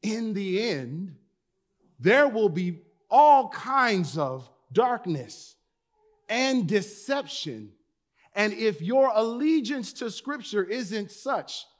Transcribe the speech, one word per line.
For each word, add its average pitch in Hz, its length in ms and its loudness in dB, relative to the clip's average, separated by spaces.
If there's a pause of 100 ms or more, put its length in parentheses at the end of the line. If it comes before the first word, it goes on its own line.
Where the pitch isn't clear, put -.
In 220 320 -4
the 190 280 -2
end, 160 540 -6 (840)
there 240 280 4
will 220 220 2
be 175 320 -4 (280)
all 269 400 8
kinds 220 680 0
of 131 320 -4 (220)
darkness 185 840 -2 (720)
and 247 400 0
deception. 180 1040 -4 (640)
And 208 200 0
if 214 280 -2
your 254 320 4
allegiance 240 800 0
to 233 180 -8
Scripture 226 520 -4
isn't 208 480 -6
such - 540 -6 (140)